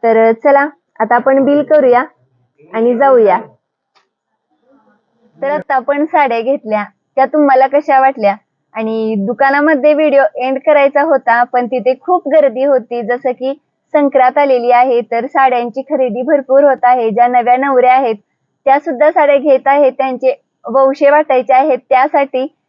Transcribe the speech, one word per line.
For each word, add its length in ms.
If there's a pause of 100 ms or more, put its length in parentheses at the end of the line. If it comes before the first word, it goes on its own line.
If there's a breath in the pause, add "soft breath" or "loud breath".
तर 280
चला, 360 (320)
आता 160
आपण 280
बिल 200
करूया 400 (680)
आणि 240
जाऊया. 420 (2000)
तर 100
आता 240
आपण 300
साड्या 360
घेतल्या, 440 (300)
त्या 100
तुम्हाला 420
कशा 320
वाटल्या? 360 (380)
आणि 440
दुकानामध्ये 760
व्हिडिओ 300 (120)
एंड 300
करायचा 360
होता, 420
पण 240
तिथे 340
खूप 260
गर्दी 360
होती, 380
जसं 300
की 280 (340)
संक्रांत 440
आलेली 340
आहे, 300
तर 240
साड्यांची 560
खरेदी 400
भरपूर 420
होत 200
आहे. 260
ज्या 180
नव्या 300
नवऱ्या 360
आहेत 220 (500)
त्या 140
सुद्धा 320
साड्या 260
घेत 280
आहेत, 320
त्यांचे 440 (240)
वौशे 440
वाटायचे 440
आहेत 240 (120)
त्यासाठी. 680 (140)